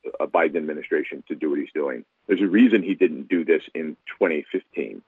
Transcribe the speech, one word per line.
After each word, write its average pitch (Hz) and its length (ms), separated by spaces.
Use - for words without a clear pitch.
a 76 80
Biden 82 300
administration 76 720
to 80 80
do 76 140
what 71 100
he's - 120
doing. 69 320
There's 92 140
a 101 80
reason 220 340
he 95 120
didn't 78 340
do 85 160
this 78 180
in 78 240
twenty 80 320
fifteen 64 580